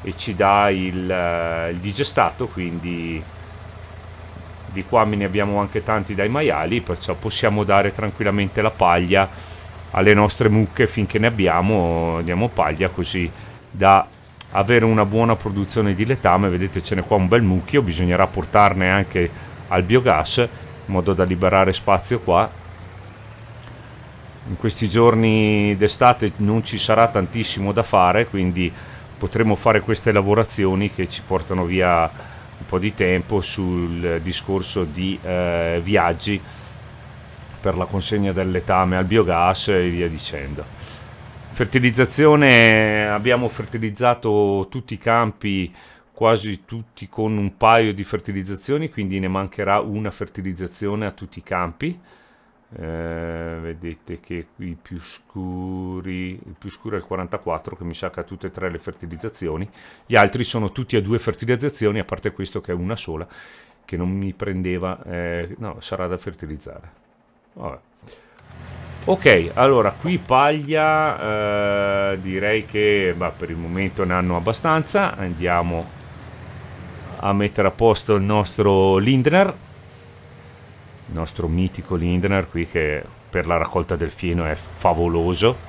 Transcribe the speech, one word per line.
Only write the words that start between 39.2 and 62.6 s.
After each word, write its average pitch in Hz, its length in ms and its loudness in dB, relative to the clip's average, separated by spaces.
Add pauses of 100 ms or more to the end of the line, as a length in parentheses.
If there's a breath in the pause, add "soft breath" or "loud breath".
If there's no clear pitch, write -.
e 90 200 4
via 87 200 -2
dicendo. 73 540 -8 (840 loud breath)
Fertilizzazione, 120 1600 6
abbiamo 117 400 0
fertilizzato 107 1200 0
tutti 117 260 -10
i - 20 -14
campi, 107 760 0 (380 loud breath)
quasi 107 540 0
tutti 110 420 -14
con 110 300 -2
un 101 180 -4
paio 113 380 6
di 98 100 -6
fertilizzazioni, 98 840 -6
quindi 98 300 -4
ne 95 100 -2
mancherà 98 500 0
una 107 320 -6
fertilizzazione 98 920 -8
a 95 60 -6
tutti - 280 -16
i - 40 -20
campi. 92 560 -6 (760 soft breath)
Eh, 82 840 -8
vedete 82 580 -12
che 85 360 -12
i 87 260 -10
più 90 180 -14
scuri, 92 1300 -10
il - 260 -16
più 98 140 -14
scuro 107 240 -10
è - 20 -4
il 87 80 -8
quarantaquattro, 87 720 -6
che - 80 -16
mi 85 100 -8
sa 90 160 -8
che 87 120 -10
ha - 20 -8
tutte 95 240 -14
e 87 40 -10
tre 90 200 -6
le 85 80 -10
fertilizzazioni, 87 880 -10 (380 loud breath)
gli 117 80 2
altri 107 280 6
sono 110 280 -4
tutti 123 240 -6
a 110 80 4
due 107 160 0
fertilizzazioni, 113 800 -2
a 92 40 -4
parte - 280 -6
questo 95 300 -8